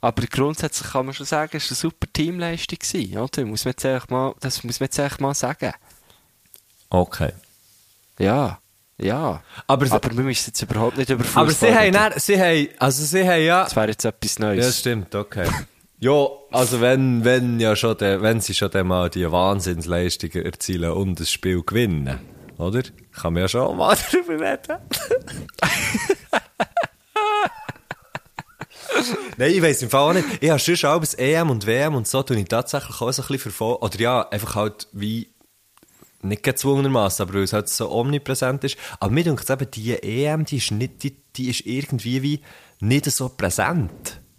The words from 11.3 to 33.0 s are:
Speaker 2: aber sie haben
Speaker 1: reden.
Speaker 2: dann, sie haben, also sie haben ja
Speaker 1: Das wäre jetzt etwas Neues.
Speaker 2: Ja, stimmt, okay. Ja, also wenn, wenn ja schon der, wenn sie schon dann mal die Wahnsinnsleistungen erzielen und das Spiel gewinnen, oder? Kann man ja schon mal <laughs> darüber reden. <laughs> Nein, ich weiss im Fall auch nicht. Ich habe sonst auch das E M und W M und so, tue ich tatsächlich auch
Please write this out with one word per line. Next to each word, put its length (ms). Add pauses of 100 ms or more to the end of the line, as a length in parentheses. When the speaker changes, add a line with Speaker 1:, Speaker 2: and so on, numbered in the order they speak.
Speaker 2:
aber 80
sie 240
haben 40
Speaker 1:
reden. 160
Speaker 2:
dann, 200
sie 260
haben, 260 (120)
also 240
sie 240
haben 160
ja 220
Speaker 1:
Das 100
wäre 140
jetzt 160
etwas 340
Neues. 280
Speaker 2:
Ja, 40
stimmt, 440
okay. 340 (500)
Ja, 280 (240)
also 280
wenn, 460
wenn 340
ja 160
schon 220
der, 240
wenn 180
sie 140
schon 180
dann 160
mal 220
die 200
Wahnsinnsleistungen 1160
erzielen 480
und 260
das 100
Spiel 320
gewinnen, 580 (380)
oder? 260 (380)
Kann 120
man 80
ja 80
schon 260
mal 280
<laughs> 100
darüber 260
reden. 420
<laughs> 60 (4000)
Nein, 140
ich 100
weiss 200
im 80
Fall 200
auch 40
nicht. 140 (140)
Ich 80
habe 100
sonst 260
auch 140
das 180
E 160
M 160
und 160
W 120
M 180
und 120
so, 160
tue 140
ich 80
tatsächlich 540
auch 120